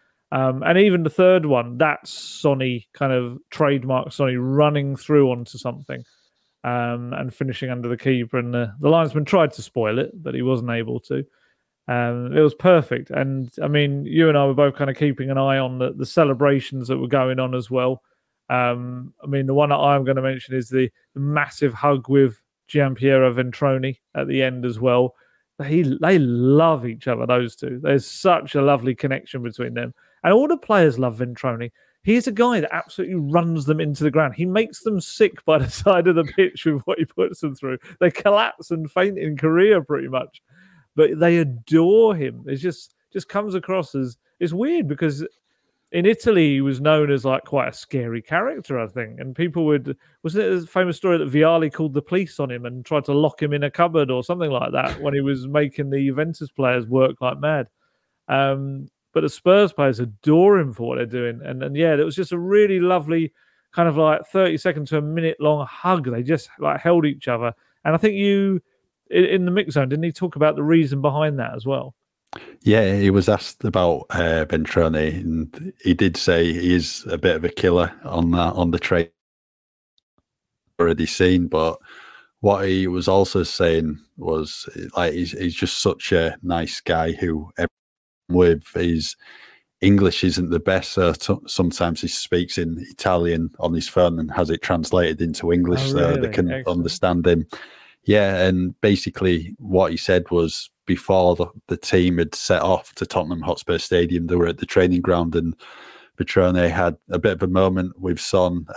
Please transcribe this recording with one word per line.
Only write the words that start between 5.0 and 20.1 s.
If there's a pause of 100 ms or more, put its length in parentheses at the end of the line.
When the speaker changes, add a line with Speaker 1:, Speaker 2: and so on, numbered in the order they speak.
Speaker 1:
onto
something, (600)
um,
and
finishing
under
the
keeper.
And
the,
the
linesman
tried
to
spoil
it, (100)
but
he
wasn't
able
to. (640)
Um,
it
was
perfect.
And, (140)
I
mean,
you
and
I
were
both
kind
of
keeping
an
eye
on
the,
the
celebrations
that
were
going
on
as
well. (460)
Um, (100)
I
mean,
the
one
that
I'm
gonna